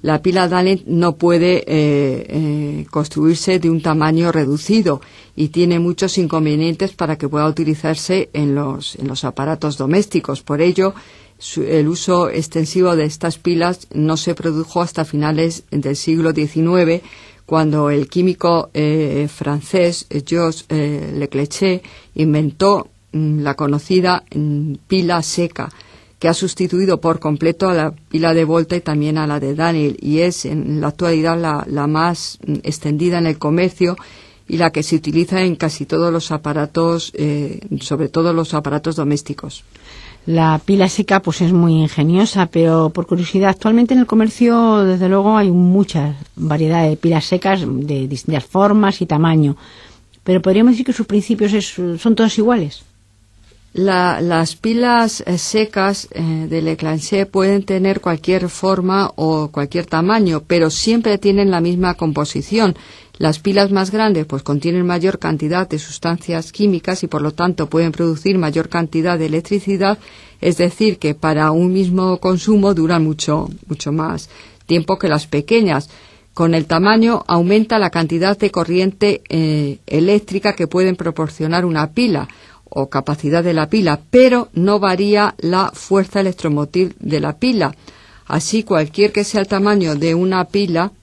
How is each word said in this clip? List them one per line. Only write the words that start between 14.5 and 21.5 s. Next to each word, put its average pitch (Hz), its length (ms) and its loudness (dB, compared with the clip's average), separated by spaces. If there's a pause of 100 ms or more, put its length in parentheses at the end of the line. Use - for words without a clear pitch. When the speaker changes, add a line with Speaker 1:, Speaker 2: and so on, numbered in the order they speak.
Speaker 1:
hasta 170 220 -4
finales 156 680 -2
del 143 240 -2
siglo 160 360 0
diecinueve, 160 720 0 (460)
cuando 151 420 2
el 143 180 0
químico, 175 680 0
eh, 151 580 0
francés, 170 800 -2
eh, 143 140 -4
Georges, 165 440 -2
eh, 147 480 -2
Leclerc 147 680 -2 (300)